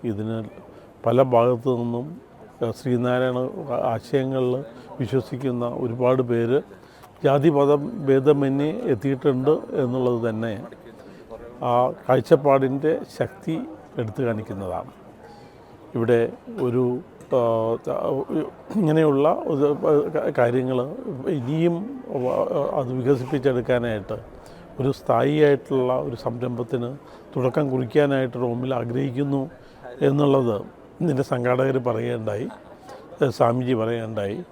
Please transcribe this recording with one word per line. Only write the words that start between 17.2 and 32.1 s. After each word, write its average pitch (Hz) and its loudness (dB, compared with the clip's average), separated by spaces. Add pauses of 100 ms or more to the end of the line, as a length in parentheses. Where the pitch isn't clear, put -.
ആ, - 4 (1400)
ഇങ്ങനെയുള്ള 156 4 (240)
ഒരു, 143 2 (240)
ആ, 151 2 (160)
കാര്യങ്ങൾ 127 2 (600)
ഇനിയും, 160 0 (400)
ആ, 127 -2 (460)
അത് 127 -4
വികസിപ്പിച്ചെടുക്കാനായിട്ട് 123 0 (640)
ഒരു 131 2 (100)
സ്ഥായിയായിട്ടുള്ള 135 4 (160)
ഒരു 120 -8
സംരംഭത്തിന് 120 -4 (440)
തുടക്കം 131 0
കുറിക്കാനായിട്ട് 131 2
റോമിൽ 123 -2
ആഗ്രഹിക്കുന്നു 135 -2 (680)
എന്നുള്ളത് 139 4 (460)
ഇതിൻ്റെ 139 0
സംഘാടകർ 127 2 (100)
പറയുകയുണ്ടായി, 113 -4 (760)